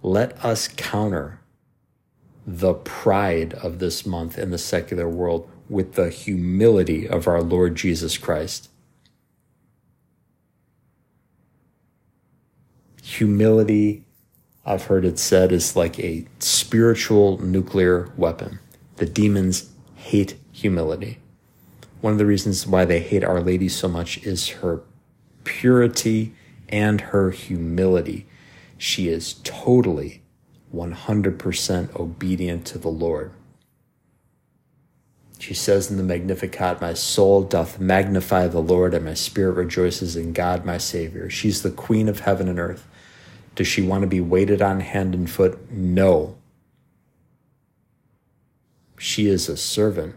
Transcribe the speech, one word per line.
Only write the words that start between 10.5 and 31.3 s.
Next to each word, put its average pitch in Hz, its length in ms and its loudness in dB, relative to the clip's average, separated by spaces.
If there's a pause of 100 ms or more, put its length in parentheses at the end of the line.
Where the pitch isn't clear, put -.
Humility, 104 1000 2 (640)
I've 101 180 -2
heard 95 220 2
it 85 120 0
said, 92 340 4
is 87 240 0
like 85 240 0
a 85 280 -6 (100)
spiritual 110 1000 4
nuclear 92 760 2
weapon. 85 440 -4 (380)
The - 100 -2
demons 98 640 0 (240)
hate - 400 0 (160)
humility. 90 640 -4 (840)
One 107 120 2
of 104 60 2
the 104 80 4
reasons 98 400 0
why 92 180 4
they 85 140 2
hate 101 240 0
Our 87 180 0
Lady 90 260 0
so 92 200 -4
much 85 320 -6
is 95 300 -6
her 82 340 -4 (600)
purity 117 920 2 (320)
and 104 340 2
her 98 300 2
humility. 87 960 0 (500)
She - 300 -4
is - 360 -6
totally 90 800 0 (480)
one 85 220 -8
hundred 95 480 -2